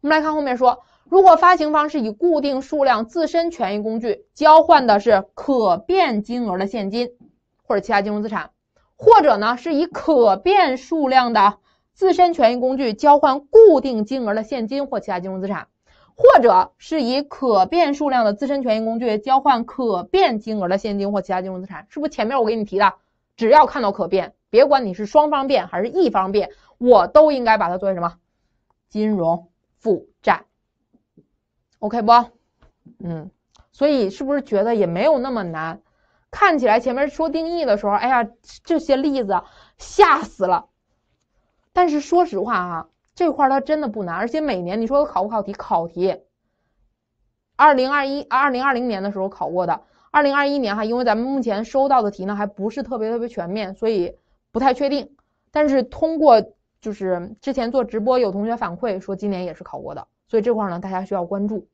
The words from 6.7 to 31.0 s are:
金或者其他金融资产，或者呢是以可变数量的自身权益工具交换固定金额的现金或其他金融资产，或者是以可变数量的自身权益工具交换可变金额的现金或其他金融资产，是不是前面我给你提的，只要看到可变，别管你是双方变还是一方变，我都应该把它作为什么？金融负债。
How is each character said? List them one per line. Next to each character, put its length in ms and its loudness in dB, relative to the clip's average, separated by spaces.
金 220 -6
或 120 -4
者 80 0
其 100 -6
他 80 2
金 100 -6
融 120 -4
资 80 -8
产， 220 -10
或 240 6
者 160 4
呢 220 -2
是 160 -4
以 120 0
可 520 2
变 400 2
数 300 -4
量 260 2
的 240 2
自 220 2
身 180 4
权 220 2
益 60 -6
工 180 -2
具 160 -2
交 240 4
换 220 2
固 420 8
定 240 -4
金 200 -6
额 60 -4
的 100 -4
现 240 -8
金 200 -6
或 120 -8
其 120 -10
他 100 -6
金 100 -10
融 120 -8
资 60 -8
产， 200 -10
或 260 8
者 380 2
是 240 -6
以 200 -2
可 440 0
变 280 0
数 160 -4
量 140 0
的 100 0
自 120 -6
身 160 -4
权 200 -2
益 20 -6
工 140 -4
具 200 -2
交 220 0
换 240 0
可 380 -6
变 360 0
金 220 -8
额 80 -4
的 100 0
现 200 -6
金 140 -4
或 100 -2
其 100 -8
他 80 -4
金 100 -10
融 100 -12
资 60 -16
产， 220 -18
是 120 -12
不 60 -4
是 40 -4
前 160 -4
面 120 -2
我 60 2
给 120 -2
你 80 -4
提 140 -6
的， 160 2
只 120 0
要 180 8
看 160 -6
到 100 -2
可 160 -6
变， 260 -2
别 160 6
管 200 2
你 80 -6
是 120 -10
双 240 4
方 160 -2
变 220 0
还 120 -6
是 80 -4
一 220 0
方 220 -2
变， 180 -2
我 280 4
都 260 6
应 120 -4
该 140 2
把 100 -2
它 100 -6
作 100 -4
为 60 -2
什 60 -6
么？ 180 -6
金 220 -4
融 380 -2
负 300 -4
债。 220 0